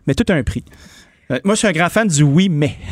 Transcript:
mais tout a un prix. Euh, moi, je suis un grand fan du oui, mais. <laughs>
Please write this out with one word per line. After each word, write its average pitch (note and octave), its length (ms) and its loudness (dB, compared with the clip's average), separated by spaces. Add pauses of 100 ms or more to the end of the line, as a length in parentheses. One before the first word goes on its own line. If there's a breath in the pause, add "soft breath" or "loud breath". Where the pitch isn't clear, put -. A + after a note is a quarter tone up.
mais C3+ 80 0
tout - 160 0
a F#3 60 2
un C3 80 0
prix. - 180 -6 (680 loud breath)
Euh, B2+ 140 -4
moi, G3 100 0
je G#3+ 60 -2
suis A3 80 2
un F#3 40 0
grand E3 160 0
fan A3 180 0
du D3+ 160 2
oui, D#3 280 4
mais. D3 300 -2
<laughs> - 120 -16